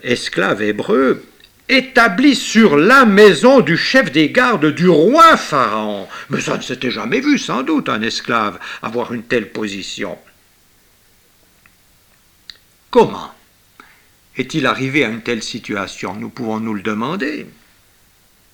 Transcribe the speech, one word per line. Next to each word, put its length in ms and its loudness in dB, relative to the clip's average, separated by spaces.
esclave 580 -4
hébreu, 640 -2
établi 680 2
sur 420 2
la 280 6
maison 560 6
du 160 0
chef 340 0
des 200 2
gardes 440 0
du 140 2
roi 480 6
Pharaon. 720 -4
Mais 120 -4
ça 160 -4
ne 60 -10
s'était 280 -8
jamais 300 -4
vu, 180 -2
sans 240 -6
doute, 260 -4
un 140 -4
esclave 560 -4
avoir 320 -8
une 80 -10
telle 300 -4
position. 640 -10
Comment 420 0
est-il 300 -4
arrivé 380 0
à 60 -2
une 120 -10
telle 220 -6
situation ? 720 -10
Nous 120 -12
pouvons 300 -8
nous 160 -6
le 80 -8
demander. 640 -6